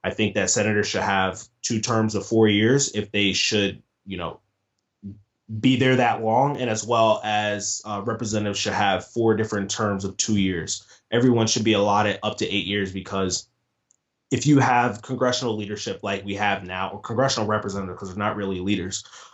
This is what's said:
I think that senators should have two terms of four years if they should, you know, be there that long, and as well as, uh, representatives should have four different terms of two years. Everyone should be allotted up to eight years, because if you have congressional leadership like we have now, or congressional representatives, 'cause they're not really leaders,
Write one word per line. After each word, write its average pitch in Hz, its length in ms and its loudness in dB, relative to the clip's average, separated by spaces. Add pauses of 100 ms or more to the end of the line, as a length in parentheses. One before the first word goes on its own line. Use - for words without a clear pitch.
I 95 60 -2
think 104 260 -2
that 95 140 0
senators 104 380 2
should 95 160 -2
have 95 380 0 (200)
two 113 180 -2
terms 110 360 0
of 92 100 -4
four 113 240 4
years 113 440 2
if 104 200 -4
they 101 180 2
should, 101 500 0 (240)
you 98 120 -8
know, 82 240 -8 (1200)
be 127 160 6
there 131 180 6
that 117 260 2
long, 131 360 2
and 123 120 -2
as 107 160 -2
well 113 380 4
as, 104 640 -2
uh, 104 180 -6
representatives 107 560 -4
should 101 140 -2
have 98 320 0
four 113 280 2
different 104 380 -2
terms 101 320 -2
of 95 140 -6
two - 180 0
years. 92 500 -2 (240)
Everyone 117 380 4
should 110 160 0
be 110 80 4
allotted 101 500 2
up 107 180 -4
to - 100 -2
eight 95 160 -2
years, 98 260 -4
because 92 560 -4 (800)
if 131 160 -2
you 143 140 6
have 120 440 2
congressional 123 520 -2
leadership 104 480 -8
like 98 220 -4
we 98 100 -6
have 98 300 -2
now, 92 260 -6
or 101 80 -12
congressional 113 480 -2
representatives, 98 500 -4
'cause 95 120 -10
they're 92 80 -10
not 104 180 -2
really 98 240 -4
leaders, 92 460 -4 (280)